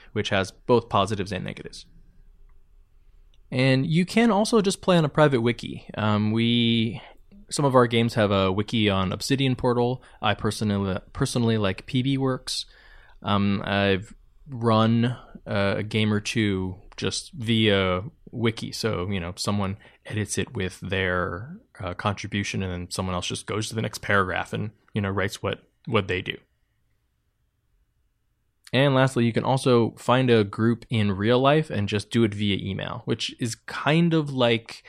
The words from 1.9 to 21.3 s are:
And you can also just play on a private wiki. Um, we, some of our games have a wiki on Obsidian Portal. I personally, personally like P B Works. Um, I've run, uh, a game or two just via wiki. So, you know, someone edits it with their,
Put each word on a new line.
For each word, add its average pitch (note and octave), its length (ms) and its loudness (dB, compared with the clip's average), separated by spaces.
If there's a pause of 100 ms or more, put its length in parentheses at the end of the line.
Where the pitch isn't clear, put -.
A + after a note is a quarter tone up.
And C3 340 2
you E3 220 2
can A3+ 240 2
also G#3+ 300 2
just F#3+ 220 0
play F3+ 160 4
on D#3+ 60 4
a C#3+ 40 2
private C#3+ 320 4
wiki. - 460 -2 (100)
Um, G#2+ 340 2
we, A#2 720 2 (480)
some D3+ 140 -2
of C3 100 2
our B2 140 6
games A#2 260 2
have G#2+ 160 2
a F#2+ 220 2
wiki G#2 360 0
on F#2+ 220 2
Obsidian C3 460 0
Portal. B2 480 -2 (180)
I G#2 120 0
personally, G2+ 640 -2 (120)
personally A#2 460 0
like G2 280 -2
P B2+ 160 -2
B C3+ 160 -2
Works. C3 480 -4 (560)
Um, G2+ 420 0
I've G2 500 0 (340)
run, A2+ 680 2 (300)
uh, G2+ 320 0
a G#2 40 -2
game G#2+ 300 0
or G#2 80 0
two F#2+ 560 -2 (200)
just - 360 -6
via G#2 720 2 (280)
wiki. A#2 400 -4
So, G2 380 -4
you G2+ 100 -4
know, F2 160 -8
someone G2+ 440 -4 (280)
edits G#2 320 -6
it - 160 -4
with F#2 260 -6
their, F#2 760 -4 (240)